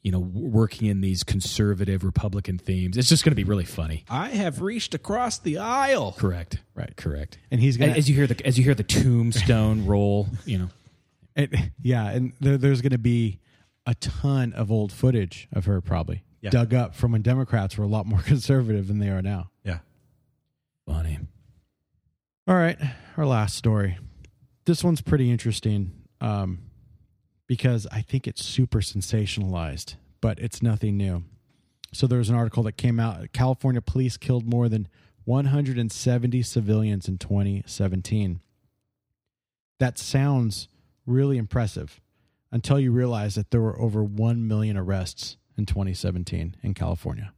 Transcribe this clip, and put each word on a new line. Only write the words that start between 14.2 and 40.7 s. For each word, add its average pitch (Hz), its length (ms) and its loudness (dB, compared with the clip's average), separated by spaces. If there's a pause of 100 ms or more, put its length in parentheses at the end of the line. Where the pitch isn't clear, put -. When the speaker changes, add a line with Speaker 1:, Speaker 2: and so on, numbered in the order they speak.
Speaker 3:
of 107 180 -4
old 107 220 0
footage 117 600 0
of 95 120 -2
her 95 160 2
probably 85 440 -4 (180)
Speaker 2:
Yeah. 104 80 -6
Speaker 3:
dug 120 240 4
up 123 200 0
from - 180 0
when 110 100 2
Democrats 117 560 0
were 107 60 0
a 101 40 0
lot 107 180 0
more 104 160 2
<laughs> - 0 -
conservative 113 640 2
than 104 120 0
they 101 100 0
are 95 140 -2
now. 92 280 -4 (140)
Speaker 2:
Yeah. 87 140 -4 (1080)
Speaker 1:
Funny. 78 320 -4 (1300)
Speaker 3:
All 185 100 6
right, 170 220 2 (380)
our 156 100 0
last 110 300 2
story. 101 420 2 (680)
This 175 180 2
one's 170 200 2
pretty 131 280 4
interesting, 107 640 0 (280)
um, 98 400 -2 (840)
because 120 460 0
I 107 100 -4
think - 240 -4
it's - 180 -8
super 123 360 0
sensationalized, 95 1120 -4 (260)
but 110 200 0
it's - 220 -6
nothing 107 340 0
new. 92 280 -2 (680)
So - 160 0
there's 120 200 2
an 117 60 2
article 117 300 0
that 107 120 -4
came 117 220 0
out, 113 340 -4
"California 127 480 2
police 127 360 -2
killed 123 300 -2
more 120 220 2
than 107 200 -2 (360)
one 135 220 2
hundred 135 320 0
and 113 140 -2
seventy 123 500 0
civilians 107 640 0
in 92 100 -4
twenty 101 480 0
seventeen." 95 760 -2 (1400)
That 127 200 0
sounds 135 720 0 (380)